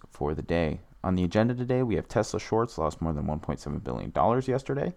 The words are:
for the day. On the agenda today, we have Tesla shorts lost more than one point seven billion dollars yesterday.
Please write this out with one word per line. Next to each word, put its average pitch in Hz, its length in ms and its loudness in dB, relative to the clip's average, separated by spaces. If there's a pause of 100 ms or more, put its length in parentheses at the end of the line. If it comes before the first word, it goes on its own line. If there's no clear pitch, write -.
for 76 280 -2
the 78 60 -4
day. 82 360 0 (240)
On 92 140 2
the 90 80 4
agenda 110 280 4
today, 127 300 0
we 110 140 0
have 78 100 -2
Tesla 107 320 0
shorts 113 400 0
lost 78 240 -2
more 80 100 0
than 73 140 -2
one 76 140 -2
point 71 180 -4
seven 73 220 -6
billion 58 320 -6
dollars 117 340 4
yesterday. 139 500 -2